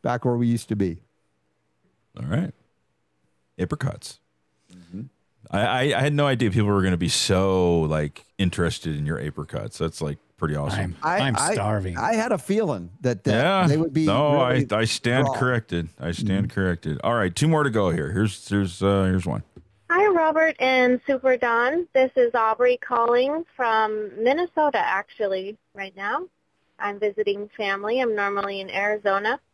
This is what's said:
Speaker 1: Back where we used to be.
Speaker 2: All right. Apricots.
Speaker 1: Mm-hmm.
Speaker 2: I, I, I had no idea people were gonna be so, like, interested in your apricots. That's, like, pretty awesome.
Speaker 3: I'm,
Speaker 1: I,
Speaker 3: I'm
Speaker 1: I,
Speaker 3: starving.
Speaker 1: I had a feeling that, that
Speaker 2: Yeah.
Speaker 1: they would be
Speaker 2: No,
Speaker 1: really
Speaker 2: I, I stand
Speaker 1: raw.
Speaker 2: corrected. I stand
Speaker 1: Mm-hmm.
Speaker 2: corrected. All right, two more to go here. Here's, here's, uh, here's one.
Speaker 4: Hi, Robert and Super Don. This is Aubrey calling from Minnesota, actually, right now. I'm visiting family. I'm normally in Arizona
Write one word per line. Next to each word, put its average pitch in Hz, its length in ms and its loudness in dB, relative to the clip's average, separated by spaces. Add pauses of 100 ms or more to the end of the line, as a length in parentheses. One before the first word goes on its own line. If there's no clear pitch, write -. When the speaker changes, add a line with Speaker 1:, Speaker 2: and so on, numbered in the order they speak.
Speaker 1:
Back 120 220 -2
where 123 120 2
we 120 100 2
used 117 220 0
to 107 80 -2
be. 92 260 -2 (1160)
Speaker 2:
All 64 60 -8
right. 135 260 -4 (1040)
Apricots. - 600 -6 (560)
Speaker 1:
Mm-hmm. 90 280 -14 (480)
Speaker 2:
I, 101 100 -2
I, 113 200 0 (180)
I - 40 2
had 147 100 2
no 143 140 2
idea 123 240 2
people 104 180 2
were 101 140 4
gonna 92 160 2
be 85 100 0
so, 92 760 2
like, 76 440 -2 (100)
interested 85 600 -2
in 73 100 -4
your 73 140 -4
apricots. 73 580 -10
That's, 82 240 -4
like, 73 160 -6 (180)
pretty 76 180 -4
awesome. 73 240 -4
Speaker 3:
I'm, 90 240 -6
Speaker 1:
I, 175 240 0
Speaker 3:
I'm 123 100 -2
Speaker 1:
I, - 180 -2
Speaker 3:
starving. 101 420 -2
Speaker 1:
I 190 180 -2
had 226 180 0
a 180 60 -2
feeling 139 520 -2 (100)
that, 120 240 -2
that 127 80 2
Speaker 2:
Yeah. 180 340 2
Speaker 1:
they 147 120 4
would 156 160 -2
be 156 120 2
Speaker 2:
No, 143 420 2
Speaker 1:
really 127 220 2
Speaker 2:
I, 107 100 0
I 113 40 2
stand 123 440 0
Speaker 1:
raw. 135 60 -2
Speaker 2:
corrected. 113 540 -2 (100)
I 82 140 -6
stand 98 360 0
Speaker 1:
Mm-hmm. - 120 -10
Speaker 2:
corrected. 85 420 -2
All 117 120 0
right, 95 200 0
two 147 140 2
more 156 140 4
to 135 80 0
go 104 200 2
here. 80 220 -2
Here's, 101 360 -2
here's, 98 340 -2
uh, 98 220 4
here's 92 200 0
one. 65 180 -4 (480)
Speaker 4:
Hi, 381 180 4
Robert 320 520 2
and 254 460 4
Super 254 320 2
Don. 247 560 0
This 262 220 4
is 240 180 2
Aubrey 240 420 4
calling 247 680 0 (120)
from 220 540 0 (120)
Minnesota, 302 560 2
actually, 190 800 -2 (180)
right 196 220 -12
now. 226 280 -4 (560)
I'm 202 200 -6
visiting 208 560 -2
family. 208 440 -2
I'm 233 140 0
normally 202 460 -2
in 190 100 -10
Arizona 208 720 -2 (140)